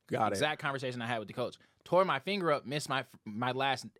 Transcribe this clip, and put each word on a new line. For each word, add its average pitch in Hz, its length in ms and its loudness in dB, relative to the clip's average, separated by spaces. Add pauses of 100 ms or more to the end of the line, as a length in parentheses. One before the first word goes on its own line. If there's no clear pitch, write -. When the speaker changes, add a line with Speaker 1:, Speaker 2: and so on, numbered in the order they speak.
Speaker 1:
Got 113 240 2
it. - 20 0
Speaker 2:
Exact 147 260 0
conversation 131 400 -4
I 117 60 -4
had 117 140 -2
with 101 80 -8
the 110 60 -16
coach. 120 220 -6 (280)
Tore 180 200 6
my 151 140 2
finger 185 320 0
up, 143 160 2
missed 139 220 -4
my, 131 160 0 (200)
my 117 280 -2
last 131 340 0 (120)